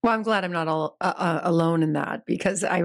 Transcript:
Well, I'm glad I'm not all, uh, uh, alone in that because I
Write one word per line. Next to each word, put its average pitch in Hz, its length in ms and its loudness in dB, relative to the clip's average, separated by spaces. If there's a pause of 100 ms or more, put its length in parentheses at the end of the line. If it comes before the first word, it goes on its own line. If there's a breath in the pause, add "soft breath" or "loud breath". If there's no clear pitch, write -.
Well, 233 100 4
I'm 220 100 -2
glad 202 220 0
I'm 180 60 -4
not 165 160 -2
all, 156 340 -2
uh, 185 160 0
uh, 165 260 0
alone 165 380 2
in 156 120 2
that 147 320 -4
because 190 380 -2
I 185 220 0